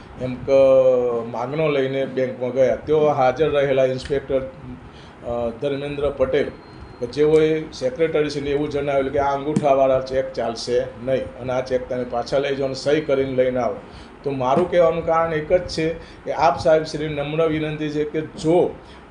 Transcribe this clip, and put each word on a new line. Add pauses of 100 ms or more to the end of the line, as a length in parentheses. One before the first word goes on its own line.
(220)
એમ
કે (800)
માગણો
લઈને
બેંકમાં
ગયા.
તેઓ
હાજર
રહેલા
ઇન્સ્પેક્ટર,
અ, (120)
ધર્મેન્દ્ર
પટેલ (480)
કે
જેઓએ
સેક્રેટરીશ્રીને
એવું
જણાવેલું
કે
આ
અંગૂઠાવાળા
ચેક
ચાલશે (260)
નહીં (180)
અને
આ
ચેક
તમે
પાછા
લઈ
જાઓ
અને
સહી
કરીને
લઈને
આવો. (480)
તો
મારું
કહેવાનું
કારણ
એક
જ
છે
કે
આપ
સાહેબશ્રીને
નમ્ર
વિનંતી
છે
કે
જો (360)